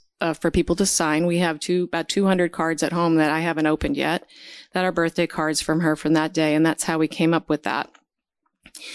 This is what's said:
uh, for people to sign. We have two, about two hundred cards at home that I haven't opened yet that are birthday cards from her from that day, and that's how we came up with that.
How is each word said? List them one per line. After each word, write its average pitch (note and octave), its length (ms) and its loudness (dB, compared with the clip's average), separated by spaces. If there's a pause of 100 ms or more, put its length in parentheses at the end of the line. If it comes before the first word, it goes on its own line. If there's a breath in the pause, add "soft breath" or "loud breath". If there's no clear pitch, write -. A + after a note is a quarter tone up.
(220)
uh, E3 120 0
for - 160 -2
people E3+ 280 0
to G3+ 80 2
sign. D#3+ 400 0
We E3+ 140 2
have E3 200 0
two, F3+ 260 0
about E3+ 220 -6
two G3+ 180 0
hundred F3+ 280 2
cards D#3+ 300 -2
at E3+ 100 -2
home E3+ 220 2
that D#3 160 4
I D#3 100 0
haven't D#3+ 260 0
opened D3+ 300 0
yet D3+ 280 -2 (480 loud breath)
that F#3 120 0
are F#3 60 0
birthday E3+ 360 0
cards D#3 340 -2
from D#3 200 0
her D#3 140 2
from D#3 180 0
that D#3+ 200 0
day, D#3 220 2
and D#3+ 100 4
that's - 200 0
how E3 120 0
we D#3 100 2
came E3 260 0
up D#3+ 160 -2
with D3+ 140 -2
that. - 260 -4 (1040 loud breath)